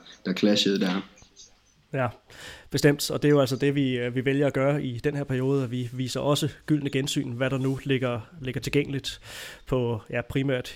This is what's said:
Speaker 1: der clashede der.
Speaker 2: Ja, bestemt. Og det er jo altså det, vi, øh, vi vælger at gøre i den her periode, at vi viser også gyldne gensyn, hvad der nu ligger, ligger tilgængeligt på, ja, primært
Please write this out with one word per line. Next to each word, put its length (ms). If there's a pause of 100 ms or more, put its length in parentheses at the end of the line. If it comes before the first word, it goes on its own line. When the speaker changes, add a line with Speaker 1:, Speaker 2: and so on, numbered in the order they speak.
(260)
Speaker 1:
der 60
clashede 480
der. 280 (840)
Speaker 2:
Ja, 140 (600)
bestemt. 400
Og 120
det 60
er 20
jo 100
altså 160
det, 180
vi, 240
øh, 160
vi 100
vælger 220
at 60
gøre 320
i 140
den 180
her 80
periode, 400
at 60
vi 220
viser 280
også 280 (180)
gyldne 240
gensyn, 420
hvad 180
der 80
nu 260
ligger, 360 (200)
ligger 200
tilgængeligt 600 (460)
på, 340 (100)
ja, 120
primært 540